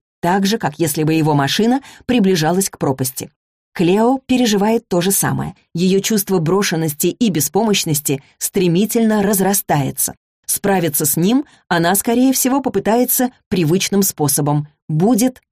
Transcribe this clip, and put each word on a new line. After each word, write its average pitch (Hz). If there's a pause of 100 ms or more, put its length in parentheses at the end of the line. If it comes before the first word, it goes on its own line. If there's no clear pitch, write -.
(200)
так 196
же, 208
как 156
если 160
бы 156
его 156
машина 208 (240)
приближалась 190
к -
пропасти. 135 (440)
Клео 220
переживает 226
то 175
же 190
самое. 139 (200)
Её 185
чувство 196
брошенности 165
и 220
беспомощности 160 (160)
стремительно 208
разрастается. 185 (320)
Справиться 170
с -
ним 220 (240)
она, 170
скорее 247
всего, 262
попытается 247 (180)
привычным 185
способом. 147 (200)
Будет 214